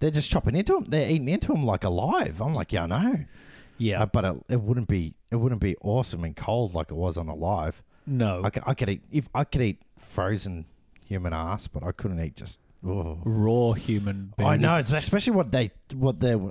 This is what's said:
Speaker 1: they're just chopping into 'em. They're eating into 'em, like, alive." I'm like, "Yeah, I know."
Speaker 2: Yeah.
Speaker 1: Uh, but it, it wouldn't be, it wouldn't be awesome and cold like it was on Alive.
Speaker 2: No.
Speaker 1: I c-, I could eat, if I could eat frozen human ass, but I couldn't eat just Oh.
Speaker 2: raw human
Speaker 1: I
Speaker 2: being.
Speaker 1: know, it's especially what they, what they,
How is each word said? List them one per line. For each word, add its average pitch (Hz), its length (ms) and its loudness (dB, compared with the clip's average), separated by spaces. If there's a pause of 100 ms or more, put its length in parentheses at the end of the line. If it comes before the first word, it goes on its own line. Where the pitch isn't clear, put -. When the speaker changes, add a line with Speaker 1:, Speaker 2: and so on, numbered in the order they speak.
Speaker 1:
they're 151 100 2
just 151 200 0
chopping - 260 2
into 220 200 2
'em. 294 120 0
They're 151 220 2
eating 147 180 2
into 202 260 0
'em, 151 100 2
like, 104 200 0
alive." 98 560 0
I'm 139 140 0
like, 95 180 -4
"Yeah, 85 120 2
I - 20 -2
know." 202 280 2 (640)
Speaker 2:
Yeah. 107 240 2
Speaker 1:
Uh, 107 40 2
but 104 180 2
it, 92 120 0 (120)
it 123 140 2
wouldn't 117 260 0
be, 87 260 0 (160)
it 117 60 0
wouldn't 117 240 0
be 95 220 0
awesome 101 420 -2
and 80 120 -6
cold 110 380 -2
like 80 160 -4
it 76 40 -8
was 82 220 -2
on 85 120 -6
Alive. 80 540 -2 (240)
Speaker 2:
No. 110 380 0
Speaker 1:
I 101 60 0
c-, 131 160 -4
I 135 80 2
could 117 160 -2
eat, 98 120 -2 (100)
if 147 220 0
I 135 100 0
could - 180 -2
eat 104 180 0 (180)
frozen 95 680 -4 (400)
human 90 260 -4
ass, 82 360 -4
but - 160 -8
I 82 80 -4
couldn't 90 280 -4
eat 80 160 -4
just - 220 -14 (260)
Oh. 85 400 -4
Speaker 2:
raw 113 500 4
human 101 640 -2
Speaker 1:
I 104 40 0
Speaker 2:
being. 143 200 4
Speaker 1:
know, 160 140 4
it's 127 160 0
especially 202 420 0
what 160 180 2
they, 123 180 2 (240)
what 131 240 0
they, 123 140 4 (180)